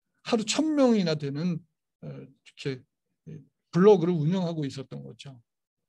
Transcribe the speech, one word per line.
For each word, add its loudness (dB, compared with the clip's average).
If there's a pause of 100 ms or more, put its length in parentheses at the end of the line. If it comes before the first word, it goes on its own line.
(240)
하루 -2
천 0
명이나 2
되는, -4 (360)
어, -14
이렇게 -14 (880)
블로그를 6
운영하고 -2
있었던 -10
거죠. -18 (480)